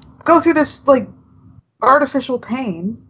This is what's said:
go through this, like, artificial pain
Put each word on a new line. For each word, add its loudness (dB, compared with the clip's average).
go 4
through 2
this, -2
like, 2
artificial 0
pain -8